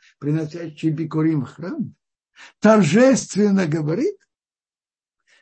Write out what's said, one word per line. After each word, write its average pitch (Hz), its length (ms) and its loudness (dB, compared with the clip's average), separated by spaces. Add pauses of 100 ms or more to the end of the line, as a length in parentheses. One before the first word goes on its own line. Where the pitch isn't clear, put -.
(200)
приносящий 160 720 -4
бикурим 156 520 -2
в - 60 -12
храм, 202 460 -10 (640)
торжественно 208 1040 2
говорит, 165 500 -4 (1300)